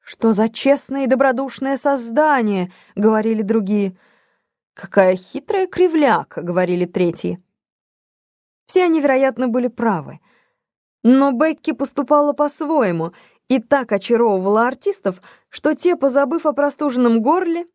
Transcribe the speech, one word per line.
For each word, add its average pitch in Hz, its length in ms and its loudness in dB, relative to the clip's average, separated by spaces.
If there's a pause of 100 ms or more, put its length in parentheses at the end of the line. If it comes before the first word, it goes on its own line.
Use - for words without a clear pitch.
"Что - 320 -2
за 214 160 0
честное 277 560 -2
и - 20 -2
добродушное 269 680 -2
создание", 233 960 0 (240)
говорили 220 460 0
другие. 202 540 -2 (800)
"Какая 185 400 2
хитрая 359 540 -6
кривляка", 302 760 0
говорили 175 440 -2
третьи. 180 540 -4 (1300)
Все 370 140 2
они, 320 160 2
вероятно, 262 480 0
были 240 180 0
правы. 180 540 -4 (840)
Но 269 300 4
Бекки 311 400 -2
поступала 294 640 0
по-своему 269 760 -2 (360)
и 262 100 2
так 247 320 -2
очаровывала 214 800 2
артистов, 269 520 -6 (280)
что - 260 -2
те, 349 220 0
позабыв 277 500 0
о 294 60 0
простуженном 254 680 0
горле 339 540 -2